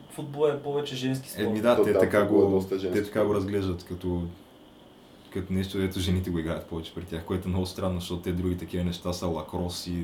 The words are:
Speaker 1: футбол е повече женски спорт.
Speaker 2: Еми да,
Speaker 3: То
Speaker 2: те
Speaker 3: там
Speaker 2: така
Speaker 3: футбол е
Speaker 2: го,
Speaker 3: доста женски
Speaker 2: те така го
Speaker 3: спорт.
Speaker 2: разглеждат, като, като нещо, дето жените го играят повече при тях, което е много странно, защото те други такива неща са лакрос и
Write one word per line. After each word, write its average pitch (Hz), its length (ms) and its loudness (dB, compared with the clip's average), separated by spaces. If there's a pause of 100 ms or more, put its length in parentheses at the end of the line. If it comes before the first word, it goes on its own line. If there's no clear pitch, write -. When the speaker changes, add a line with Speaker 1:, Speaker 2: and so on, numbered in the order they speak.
(120)
Speaker 1:
футбол 143 360 0
е 143 120 0
повече 143 360 -4
женски 131 340 -4
спорт. 107 160 -2
Speaker 2:
Еми 107 160 0
да, 117 140 6
Speaker 3:
То 107 80 6
Speaker 2:
те 101 100 4
Speaker 3:
там 95 80 6
Speaker 2:
така 95 200 4
Speaker 3:
футбол - 200 6
е 98 40 8
Speaker 2:
го, 98 60 4
Speaker 3:
доста 95 280 2
женски 95 200 0
Speaker 2:
те 101 60 0
така - 140 -2
го - 60 4
Speaker 3:
спорт. 101 120 2
Speaker 2:
разглеждат, 95 460 -2
като, 90 380 -4 (1120)
като 92 200 -4
нещо, 95 240 -2
дето 95 220 0
жените 90 300 2
го 85 100 0
играят 80 260 -2
повече 82 300 -8
при 85 80 -8
тях, 82 220 -8
което 92 220 -2
е 90 40 0
много 92 140 0
странно, 92 340 -4
защото 87 220 -6
те 92 100 -2
други 90 260 0
такива 87 260 -4
неща 87 300 -2
са 90 140 -4
лакрос 87 600 -4
и 90 40 -4 (120)